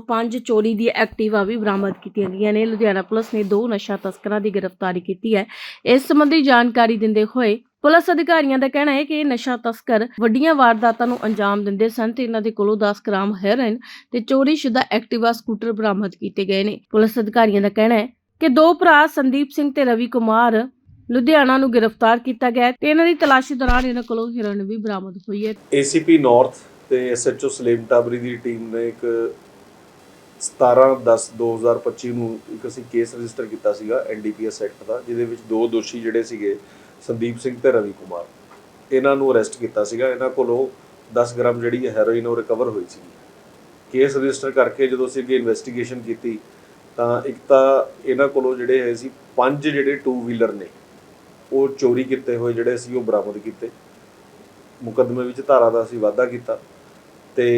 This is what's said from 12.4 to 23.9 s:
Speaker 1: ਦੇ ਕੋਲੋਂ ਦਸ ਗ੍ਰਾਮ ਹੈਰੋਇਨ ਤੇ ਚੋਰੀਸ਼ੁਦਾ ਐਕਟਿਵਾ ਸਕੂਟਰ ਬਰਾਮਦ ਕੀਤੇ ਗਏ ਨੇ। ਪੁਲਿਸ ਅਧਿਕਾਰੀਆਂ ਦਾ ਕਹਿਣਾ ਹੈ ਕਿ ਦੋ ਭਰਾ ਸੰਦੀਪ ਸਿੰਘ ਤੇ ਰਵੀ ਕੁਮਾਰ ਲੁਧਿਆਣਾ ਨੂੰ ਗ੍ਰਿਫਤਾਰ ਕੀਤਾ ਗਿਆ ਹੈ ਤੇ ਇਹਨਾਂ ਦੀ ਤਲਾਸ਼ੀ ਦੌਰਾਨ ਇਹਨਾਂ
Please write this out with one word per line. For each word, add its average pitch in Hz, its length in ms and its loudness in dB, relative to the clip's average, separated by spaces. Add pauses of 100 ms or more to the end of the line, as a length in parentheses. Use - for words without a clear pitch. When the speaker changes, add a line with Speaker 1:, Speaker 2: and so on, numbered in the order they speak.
Speaker 1:
ਦੇ 226 80 -2
ਕੋਲੋਂ 214 280 0
ਦਸ 202 280 -2
ਗ੍ਰਾਮ 202 280 -2 (100)
ਹੈਰੋਇਨ 233 340 0 (340)
ਤੇ 240 100 -2
ਚੋਰੀਸ਼ੁਦਾ 269 680 2
ਐਕਟਿਵਾ 233 420 0
ਸਕੂਟਰ 226 400 -6
ਬਰਾਮਦ 202 420 -2
ਕੀਤੇ 196 300 -6
ਗਏ 190 200 0
ਨੇ। 208 160 -4 (100)
ਪੁਲਿਸ 220 280 2
ਅਧਿਕਾਰੀਆਂ 214 440 2
ਦਾ 202 60 0
ਕਹਿਣਾ 220 260 2
ਹੈ 220 140 0 (320)
ਕਿ 320 80 4
ਦੋ 311 260 6
ਭਰਾ 311 320 6
ਸੰਦੀਪ 277 440 0
ਸਿੰਘ 294 220 -2
ਤੇ 277 120 0
ਰਵੀ 240 240 2
ਕੁਮਾਰ 226 480 2 (520)
ਲੁਧਿਆਣਾ 262 500 4
ਨੂੰ 269 140 0
ਗ੍ਰਿਫਤਾਰ 226 460 2
ਕੀਤਾ 247 320 -2
ਗਿਆ 240 160 2
ਹੈ 254 140 0
ਤੇ 294 100 0
ਇਹਨਾਂ 320 160 4
ਦੀ 339 80 4
ਤਲਾਸ਼ੀ 277 400 2
ਦੌਰਾਨ 254 320 2
ਇਹਨਾਂ 247 160 -4